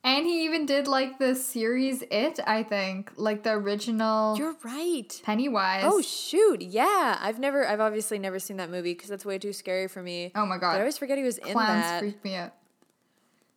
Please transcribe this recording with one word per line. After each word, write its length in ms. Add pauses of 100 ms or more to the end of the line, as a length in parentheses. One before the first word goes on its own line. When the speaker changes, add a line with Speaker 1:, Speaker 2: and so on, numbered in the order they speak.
Speaker 1:
And 240
he 180
even 220
did, 200
like, 300
the 160
series 760
It, 340
I 160
think. 540
Like, 260
the 120
original 840
Speaker 2:
You're 260
right. 600
Speaker 1:
Pennywise. 600
Speaker 2:
Oh, 160
shoot. 640
Yeah. 580
I've 200
never, 280
I've 120
obviously 400
never 180
seen 200
that 120
movie 240
'cause 160
that's 160
way 140
too 120
scary 360
for 160
me. 320
Speaker 1:
Oh, 100
my 140
God. 140
Speaker 2:
But 40
I 40
always 180
forget 180
he 60
was 160
in 140
Speaker 1:
Clowns 320
Speaker 2:
that. 160
Speaker 1:
freak 220
me 120
out. 180 (1040)